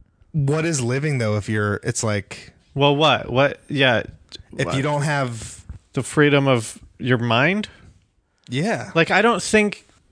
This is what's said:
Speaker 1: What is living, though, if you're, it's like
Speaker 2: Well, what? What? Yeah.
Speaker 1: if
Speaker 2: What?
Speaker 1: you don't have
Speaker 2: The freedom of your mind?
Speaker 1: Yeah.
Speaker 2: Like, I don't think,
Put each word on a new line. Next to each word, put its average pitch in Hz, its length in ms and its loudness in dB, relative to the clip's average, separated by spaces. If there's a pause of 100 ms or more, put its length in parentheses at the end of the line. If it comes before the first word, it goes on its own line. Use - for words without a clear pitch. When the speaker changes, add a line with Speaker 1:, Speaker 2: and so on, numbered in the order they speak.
(320)
Speaker 1:
What 151 340 0
is 160 160 -2
living, 135 360 -2
though, 107 200 0
if 104 120 -6
you're, 104 340 0
it's - 200 -4
like - 500 -6 (220)
Speaker 2:
Well, 139 200 4
what? 143 360 2
What? 135 280 0 (100)
Yeah. 135 340 2 (540)
Speaker 1:
if 139 100 -2
Speaker 2:
What? - 80 -2
Speaker 1:
you 135 80 -2
don't 147 180 -2
have 131 640 -4 (300)
Speaker 2:
The 131 100 -4
freedom 143 440 4
of 120 300 0 (220)
your 123 180 0
mind? 127 520 0 (800)
Speaker 1:
Yeah. 131 440 -4
Speaker 2:
Like, 160 160 2
I 190 140 4
don't 233 180 2
think, 208 460 0 (240)